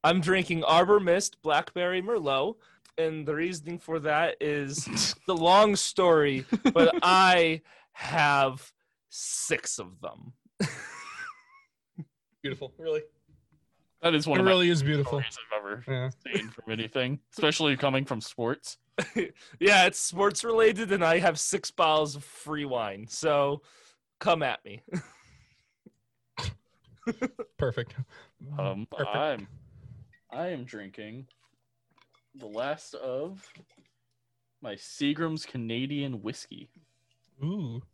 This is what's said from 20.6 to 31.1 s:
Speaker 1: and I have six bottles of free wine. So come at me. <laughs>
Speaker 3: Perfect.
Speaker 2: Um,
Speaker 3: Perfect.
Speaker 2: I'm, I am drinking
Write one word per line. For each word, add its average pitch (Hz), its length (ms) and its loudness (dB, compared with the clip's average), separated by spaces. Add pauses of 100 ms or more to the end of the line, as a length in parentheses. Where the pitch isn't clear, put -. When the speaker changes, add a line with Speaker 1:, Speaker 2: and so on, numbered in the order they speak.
Speaker 1:
and 180 120 0
I 165 140 4
have 170 200 2
six - 320 -4
bottles 156 460 2
of 143 80 -16
free 147 400 -10
wine. 113 420 -4
So 143 540 0 (580)
come 160 240 2
at 123 220 -4
me. 104 180 -16 (2250)
<laughs> 233 60 -4 (460)
Speaker 3:
Perfect. 123 380 -4 (640)
Speaker 2:
Um, 98 320 -6
Speaker 3:
Perfect. 107 260 -6
Speaker 2:
I'm, 127 320 -4 (840)
I 160 160 -8
am 151 160 -10
drinking 110 640 -16 (1080)